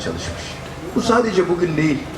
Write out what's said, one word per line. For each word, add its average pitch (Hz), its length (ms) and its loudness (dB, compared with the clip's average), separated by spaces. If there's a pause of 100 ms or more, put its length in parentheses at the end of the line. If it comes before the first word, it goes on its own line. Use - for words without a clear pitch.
çalışmış. - 400 -6 (520)
Bu 233 60 4
sadece 214 480 4
bugün 170 280 0
değil, 151 200 2 (200)